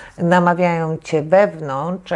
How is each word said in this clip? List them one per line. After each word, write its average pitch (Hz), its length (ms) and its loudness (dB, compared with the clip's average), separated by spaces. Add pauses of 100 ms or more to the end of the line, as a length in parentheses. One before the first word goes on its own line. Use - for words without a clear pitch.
(180)
namawiają 175 800 0
Cię 160 260 -4
wewnątrz, 160 920 0